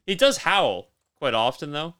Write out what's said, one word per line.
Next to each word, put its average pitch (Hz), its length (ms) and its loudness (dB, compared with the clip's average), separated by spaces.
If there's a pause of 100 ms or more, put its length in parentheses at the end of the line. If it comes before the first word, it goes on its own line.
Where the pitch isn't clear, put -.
He 190 100 -4
does 269 220 4
howl 160 520 0 (300)
quite 127 140 0
often, 127 380 -2
though. 156 280 -8